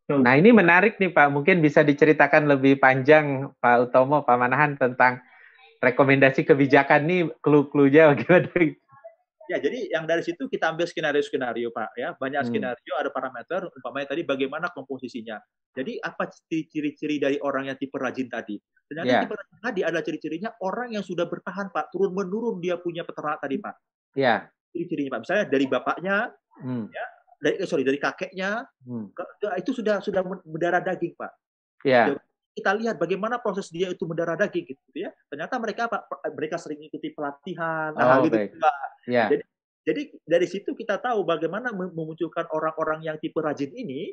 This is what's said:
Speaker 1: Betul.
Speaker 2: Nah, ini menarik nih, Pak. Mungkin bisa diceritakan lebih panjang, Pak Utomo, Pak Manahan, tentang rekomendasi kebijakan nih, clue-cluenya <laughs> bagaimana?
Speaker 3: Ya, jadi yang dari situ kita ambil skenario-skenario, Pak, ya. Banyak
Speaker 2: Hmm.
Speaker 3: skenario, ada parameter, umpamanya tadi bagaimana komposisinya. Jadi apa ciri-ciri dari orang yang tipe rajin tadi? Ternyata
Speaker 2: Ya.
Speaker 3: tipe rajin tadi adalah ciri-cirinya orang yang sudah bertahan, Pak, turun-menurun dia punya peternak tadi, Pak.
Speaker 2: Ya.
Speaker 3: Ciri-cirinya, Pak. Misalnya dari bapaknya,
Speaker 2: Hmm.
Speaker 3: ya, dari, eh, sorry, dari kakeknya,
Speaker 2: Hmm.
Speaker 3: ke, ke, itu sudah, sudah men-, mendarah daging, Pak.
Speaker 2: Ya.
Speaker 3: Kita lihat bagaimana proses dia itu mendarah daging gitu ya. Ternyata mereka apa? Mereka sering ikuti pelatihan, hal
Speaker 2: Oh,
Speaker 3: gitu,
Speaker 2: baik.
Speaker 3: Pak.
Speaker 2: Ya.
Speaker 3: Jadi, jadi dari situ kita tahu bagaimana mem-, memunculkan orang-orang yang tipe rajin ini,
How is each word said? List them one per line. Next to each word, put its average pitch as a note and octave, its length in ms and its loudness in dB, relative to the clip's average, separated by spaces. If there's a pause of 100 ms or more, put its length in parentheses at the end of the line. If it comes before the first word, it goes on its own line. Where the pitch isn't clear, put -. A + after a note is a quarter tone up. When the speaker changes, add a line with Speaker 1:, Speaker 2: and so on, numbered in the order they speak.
Speaker 1:
Betul. C#3+ 240 0
Speaker 2:
Nah, B2 80 6
ini D#3+ 160 8
menarik F#3+ 480 6
nih, F3+ 160 0
Pak. D3 160 6
Mungkin C#3+ 320 2
bisa D3+ 240 6
diceritakan D3 640 4
lebih C3+ 320 4
panjang, C3+ 800 4
Pak B2 320 4
Utomo, C3+ 320 4
Pak A#2+ 160 4
Manahan, C3+ 320 2
tentang B2+ 480 2 (580)
rekomendasi C3+ 640 4
kebijakan C#3+ 640 4
nih, F3+ 160 0 (180)
clue-cluenya D3 720 6
<laughs> C#3+ 80 6
bagaimana? D#3+ 560 2 (760)
Speaker 3:
Ya, F3 80 -4
jadi G#3 320 -4
yang D#3+ 160 -4
dari E3 160 0
situ E3+ 240 -8
kita E3+ 240 -4
ambil D#3+ 160 -4
skenario-skenario, C#3 840 -4
Pak, A2+ 240 -8
ya. D3 200 -8
Banyak C#3 280 -6
Speaker 2:
Hmm. B2 80 -4
Speaker 3:
skenario, B2 480 -6
ada D3 120 -4
parameter, C3 580 -8
umpamanya C#3 460 -10
tadi D#3+ 80 -6
bagaimana C#3 480 -4
komposisinya. B2 680 -12 (360)
Jadi F#3+ 240 -8
apa E3+ 320 -8 (200)
ciri-ciri D3+ 680 -6
dari C#3 200 0
orang C#3 320 -4
yang C3 80 -8
tipe C3+ 200 -8
rajin B2+ 320 -6
tadi? A2 320 -10 (240)
Ternyata - 240 -6
Speaker 2:
Ya. A#2 160 4
Speaker 3:
tipe - 80 -8
rajin - 240 -14
tadi G#3+ 240 -6
adalah E3 240 -2
ciri-cirinya D#3+ 440 -8 (120)
orang A3+ 320 -6
yang G#3 80 -6
sudah E3+ 240 -4
bertahan, F#3+ 440 -8
Pak, - 200 -6
turun-menurun G3 720 -4
dia F3 160 -4
punya E3+ 240 -8
peternak D3+ 400 -8
tadi, C3+ 160 -4
Pak. G#2+ 160 -10 (400)
Speaker 2:
Ya. B2+ 360 0 (200)
Speaker 3:
Ciri-cirinya, D3 480 -6
Pak. A2 80 -8
Misalnya F#3+ 240 0
dari C3+ 160 2
bapaknya, D3 500 -4 (460)
Speaker 2:
Hmm. B2+ 240 -6
Speaker 3:
ya, - 200 -12 (360)
dari, D3 160 0
eh, F#3 80 -6
sorry, D#3+ 160 -2
dari C3 160 0
kakeknya, F#3+ 720 -6 (160)
Speaker 2:
Hmm. B2 240 -10
Speaker 3:
ke, - 140 -12 (180)
ke, G#3 60 -2 (180)
itu C4+ 80 -4
sudah, G#3 240 0
sudah F#3+ 240 -2
men-, F3+ 240 -8
mendarah E3 320 -2
daging, E3+ 400 -4
Pak. G#2+ 140 -12 (500)
Speaker 2:
Ya. B2 320 4 (360)
Speaker 3:
Kita - 260 -2
lihat A3 240 -4
bagaimana F#3+ 400 -4
proses G3 320 -6
dia F3+ 160 -4
itu F3+ 160 -6
mendarah E3 320 -4
daging E3+ 320 -2
gitu - 140 -16 (180)
ya. A3 140 -10 (180)
Ternyata D#3+ 260 -8
mereka A3+ 300 -6
apa? - 160 -6 (240)
Mereka D3+ 320 -8
sering D3 240 -12
ikuti D#3 320 -12
pelatihan, D#3 800 -8
hal C3+ 240 4
Speaker 2:
Oh, D3+ 80 4
Speaker 3:
gitu, D#3 80 0
Speaker 2:
baik. G2+ 240 -2
Speaker 3:
Pak. - 160 2 (320)
Speaker 2:
Ya. A#2+ 240 2
Speaker 3:
Jadi, D3+ 120 0 (440)
jadi F3+ 140 -2 (260)
dari E3+ 220 2
situ G3 260 -8
kita G3+ 240 -6
tahu A3+ 240 -2
bagaimana E3 480 -4
mem-, F3+ 240 -8
memunculkan D#3+ 560 -8
orang-orang D#3+ 540 -4
yang D#3 100 -6
tipe D#3 240 -8
rajin C#3+ 320 -4
ini, G#3 420 -10